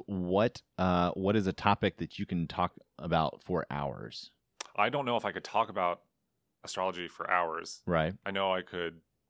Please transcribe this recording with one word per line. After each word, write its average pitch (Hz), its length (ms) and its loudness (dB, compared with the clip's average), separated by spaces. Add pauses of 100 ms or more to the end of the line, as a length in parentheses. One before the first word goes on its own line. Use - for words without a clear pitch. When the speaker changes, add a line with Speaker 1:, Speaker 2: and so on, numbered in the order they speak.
Speaker 1:
what, 95 560 0 (160)
uh, 90 340 4
what 98 260 2
is 98 100 2
a 92 60 0
topic 101 440 2
that - 220 -8
you 104 60 -4
can 85 220 -2
talk - 260 -2 (260)
about 80 440 0
for - 260 -2
hours? 67 640 -8 (440)
Speaker 2:
I 104 140 2
don't 139 160 -2
know 120 100 0
if 107 100 0
I 101 60 -2
could 90 140 -8
talk 110 240 2
about 92 320 0 (600)
astrology 90 440 -4
for - 240 -10
hours. 85 540 0
Speaker 1:
Right. 82 280 2 (120)
Speaker 2:
I 98 60 -4
know 98 220 0
I 92 80 0
could, 85 400 -8 (280)